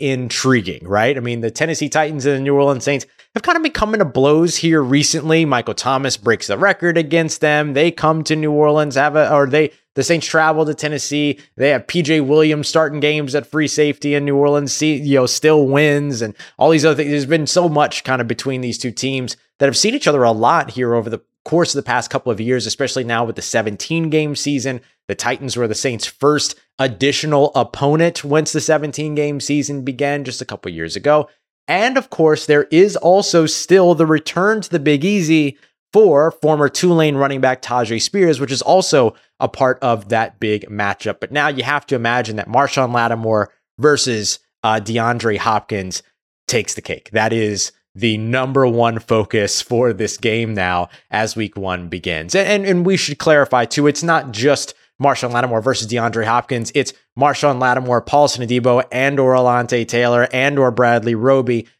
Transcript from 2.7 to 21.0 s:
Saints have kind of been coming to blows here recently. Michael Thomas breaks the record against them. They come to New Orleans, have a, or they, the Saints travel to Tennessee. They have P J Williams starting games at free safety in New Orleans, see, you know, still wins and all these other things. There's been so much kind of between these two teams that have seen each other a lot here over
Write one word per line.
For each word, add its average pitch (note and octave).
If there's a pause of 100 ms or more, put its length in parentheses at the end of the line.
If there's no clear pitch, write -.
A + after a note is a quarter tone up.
Saints C#3 (300)
have A3+
kind E4+
of E4
been D#4
coming G#3+
to F#3+
blows D3+
here D#3+
recently. D3
Michael A#2+
Thomas C3+
breaks G#2+
the G2+
record F3
against D#3+
them. D3+
They D#3+
come D#3
to D#3
New D3+
Orleans, D3
have C#3+
a, D3+
or C#3+
they, D3 (220)
the C#3
Saints E3
travel D#3
to D3+
Tennessee. D3 (180)
They C3+
have C3
P F3
J D3+
Williams D3+
starting D3+
games D3
at C#3+
free D3+
safety D3
in C#3+
New C#3+
Orleans, C#3+
see, D#3
you C#3
know, B2+
still D3+
wins C#3+
and G#2+ (220)
all D3+
these D#3
other D3+
things. C#3+
There's C#3+
been D#3
so F3
much D3
kind C3
of A#2
between B2+
these A#2+
two B2+
teams C3 (220)
that C#3+
have B2+
seen A3+
each C#4+
other C#3+
a A#2
lot B2
here A#2+
over A2+